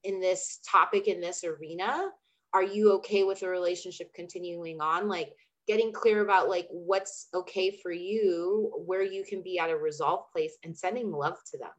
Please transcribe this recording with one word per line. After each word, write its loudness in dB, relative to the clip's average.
in -4
this -2
topic, 4
in 0
this -8
arena? -4
Are 4
you 6
okay 2
with 0
the -4
relationship -4
continuing -10
on? 0
Like, -4
getting 2
clear 4
about, 4
like, 0
what's -2
okay -2
for -6
you, 0
where 0
you -4
can -8
be -4
at 0
a 0
resolve 0
place, -2
and -10
sending -4
love -2
to -12
them. -12